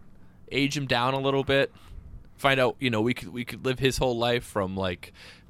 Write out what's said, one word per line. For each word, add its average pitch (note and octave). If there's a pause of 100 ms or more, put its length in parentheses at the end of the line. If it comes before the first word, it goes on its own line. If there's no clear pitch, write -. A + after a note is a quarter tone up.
(500)
age C#3+
him C#3+
down B2+
a C#3
little C3+
bit. C#3 (640)
Find C3+
out, B2+
you C3
know, A2
we A#2+
could, G#2
we A#2+
could A#2+
live B2+
his C3
whole B2+
life A#2+
from, F#2+
like, F#2 (380)